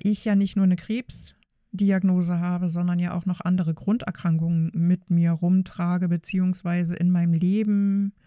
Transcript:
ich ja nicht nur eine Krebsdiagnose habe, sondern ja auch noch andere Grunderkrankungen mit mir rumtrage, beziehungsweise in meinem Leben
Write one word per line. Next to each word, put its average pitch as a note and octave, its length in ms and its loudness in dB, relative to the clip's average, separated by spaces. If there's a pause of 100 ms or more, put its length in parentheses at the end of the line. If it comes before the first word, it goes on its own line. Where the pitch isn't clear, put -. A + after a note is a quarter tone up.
ich G#3 200 -2
ja G#3 120 2
nicht G3 180 0
nur G3 120 4
eine F3+ 100 4
Krebsdiagnose F#3 1600 -2
habe, F3 300 -2
sondern F3 320 0
ja F3 140 -4
auch E3+ 120 -4
noch F3+ 140 -4
andere F3 340 0
Grunderkrankungen E3 1000 -2
mit F3 380 0
mir E3+ 220 2
rumtrage, F3+ 760 0
beziehungsweise F3 840 -2
in F3 160 0
meinem E3+ 220 2
Leben G3+ 800 0 (140)